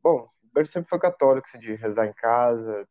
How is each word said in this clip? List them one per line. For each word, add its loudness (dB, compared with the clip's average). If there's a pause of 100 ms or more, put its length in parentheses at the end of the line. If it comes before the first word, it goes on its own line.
bom, 2 (160)
o -20
berço 0
sempre -8
foi -2
católico, 2
assim, -20
de -10
rezar -2
em -8
casa 0
e -16